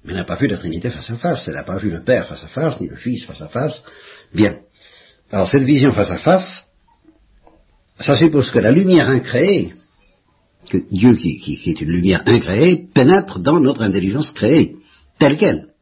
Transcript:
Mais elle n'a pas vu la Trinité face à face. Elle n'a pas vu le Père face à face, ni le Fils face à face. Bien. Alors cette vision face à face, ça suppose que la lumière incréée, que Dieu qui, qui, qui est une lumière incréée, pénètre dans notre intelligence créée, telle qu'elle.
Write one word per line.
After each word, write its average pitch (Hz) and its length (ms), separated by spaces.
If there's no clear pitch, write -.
Mais - 80
elle 92 60
n'a 90 60
pas 87 140
vu 131 100
la 101 80
Trinité 87 340
face - 200
à 117 60
face. 165 320
Elle 73 60
n'a 71 100
pas 95 140
vu 101 120
le 82 120
Père 117 260
face - 160
à 87 40
face, 143 320
ni 92 80
le - 80
Fils - 280
face - 160
à 78 80
face. 147 340
Bien. 104 240
Alors 95 180
cette 135 160
vision 135 280
face 98 180
à 87 80
face, - 480
ça 139 180
suppose 147 340
que - 80
la 107 140
lumière 175 360
incréée, 135 640
que 92 80
Dieu 110 240
qui, 80 240
qui, 69 180
qui - 140
est 78 100
une 76 100
lumière 90 360
incréée, 120 680
pénètre 175 460
dans 147 220
notre 131 220
intelligence 98 500
créée, 131 440
telle 147 180
qu'elle. - 320